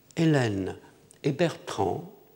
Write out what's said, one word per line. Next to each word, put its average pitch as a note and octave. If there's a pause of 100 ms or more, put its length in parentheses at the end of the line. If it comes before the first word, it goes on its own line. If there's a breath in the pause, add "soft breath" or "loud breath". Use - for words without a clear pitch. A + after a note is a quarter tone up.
(160)
Hélène A2+ (460 soft breath)
et C3+
Bertrand C3 (220)